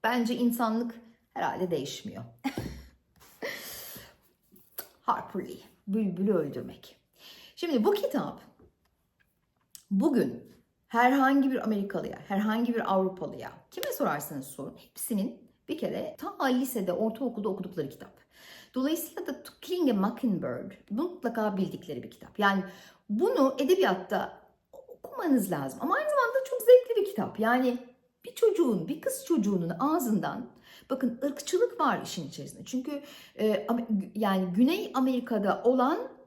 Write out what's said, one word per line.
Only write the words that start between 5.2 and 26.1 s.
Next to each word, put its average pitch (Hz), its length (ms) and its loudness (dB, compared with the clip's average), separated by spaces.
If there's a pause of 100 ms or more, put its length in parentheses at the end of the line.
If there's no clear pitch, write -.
Lee, - 120 -14 (280)
Bülbülü 196 460 0
Öldürmek. 143 600 -4 (600)
Şimdi 277 280 0
bu 403 100 6
kitap 294 480 -2 (1500)
bugün 196 640 2 (400)
herhangi 269 580 6
bir - 120 0
Amerikalıya, 202 640 -2
herhangi 220 480 0
bir - 180 0
Avrupalıya, 185 580 0 (200)
kime 508 200 -6
sorarsanız 151 560 -4
sorun, - 300 -12
hepsinin - 600 -4 (300)
bir - 80 -4
kere - 400 -6
ta 392 280 -6
lisede, 247 480 0
ortaokulda 220 560 -2
okudukları 180 400 -6
kitap. - 200 -18 (680)
Dolayısıyla 311 520 -4
da - 160 -8
To - 180 -20
Kill 330 300 0
a - 20 2
Mockingbird 190 760 -2 (180)
mutlaka 220 680 -2
bildikleri - 460 -6
bir - 80 -16
kitap. - 280 -18
Yani 196 240 2 (460)
bunu 269 500 4
edebiyatta 262 840 2 (320)
okumanız 269 760 0
lazım. - 300 -4
Ama 349 140 2
aynı 605 140 0
zamanda 523 400 2